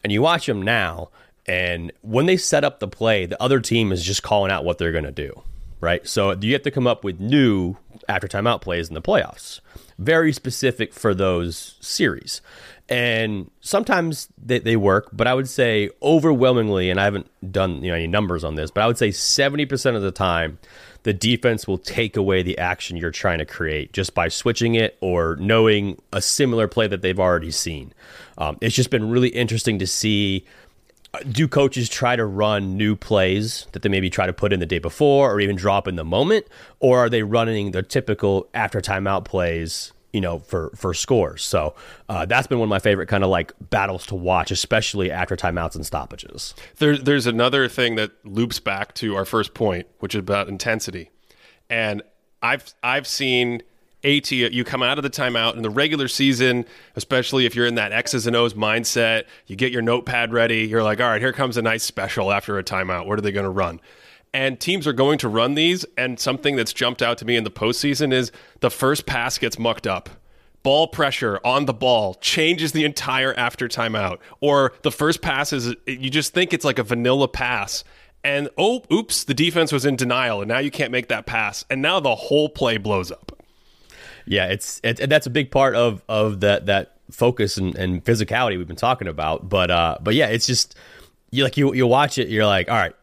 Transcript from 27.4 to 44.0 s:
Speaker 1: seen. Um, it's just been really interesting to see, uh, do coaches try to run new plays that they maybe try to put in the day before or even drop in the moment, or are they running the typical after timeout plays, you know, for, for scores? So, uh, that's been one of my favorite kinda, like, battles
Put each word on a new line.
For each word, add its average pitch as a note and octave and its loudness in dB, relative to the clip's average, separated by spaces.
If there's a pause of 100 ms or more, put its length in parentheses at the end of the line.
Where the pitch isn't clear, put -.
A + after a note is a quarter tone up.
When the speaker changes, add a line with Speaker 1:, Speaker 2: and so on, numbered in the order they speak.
Speaker 1:
seen. D2 -8 (420)
Um, D#2 -6
it's A2+ 0
just B2+ 2
been A2 0
really B2 4
interesting A2+ -2
to F#2 -2
see, G2+ 0 (680)
uh, - -8 (100)
do C3+ 2
coaches C3 2
try B2 0
to A2+ 0
run G2+ 0
new G#2+ 2
plays G2+ 0
that - -10
they - 2
maybe F#2+ 2
try F#2 0
to F2+ -2
put G2+ 0
in F#2 0
the F2 -2
day E2+ -2
before C#3 4
or G#2 0
even G2+ 2
drop G2 2
in F#2 -4
the D#2+ -6
moment, C#3+ 2 (340)
or B2+ 6
are A#2+ 4
they A#2 2
running G#2+ 0
the F#2 -2
typical G2+ 0
after G#2+ -2
timeout F#2+ -2
plays, E2+ -4 (220)
you G2+ 0
know, E2+ -4
for, D#2+ -6
for F2+ -4
scores? F2 0
So, D2+ 0 (340)
uh, F2 -4
that's A#2+ 2
been B2+ 0
one A2+ 2
of G#2+ -2
my G2 2
favorite F#2+ 2
kinda, G2 2
like, F2 0
battles G2 -2